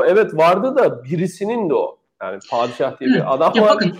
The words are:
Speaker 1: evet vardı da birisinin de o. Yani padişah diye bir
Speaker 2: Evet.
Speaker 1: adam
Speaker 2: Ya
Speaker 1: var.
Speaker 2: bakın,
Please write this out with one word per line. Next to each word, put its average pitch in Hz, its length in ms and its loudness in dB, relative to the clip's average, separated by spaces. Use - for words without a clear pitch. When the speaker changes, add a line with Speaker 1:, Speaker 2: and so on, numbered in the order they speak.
Speaker 1:
evet 196 300 2
vardı 190 380 2
da 147 280 0
birisinin 185 680 -4
de 143 40 0
o. 104 240 -2
Yani 95 180 -10
padişah 123 500 -4
diye 131 100 -2
bir 131 60 4
Speaker 2:
Evet. 165 120 0
Speaker 1:
adam 135 280 0
Speaker 2:
Ya 220 80 4
Speaker 1:
var. 214 60 6
Speaker 2:
bakın, - 300 2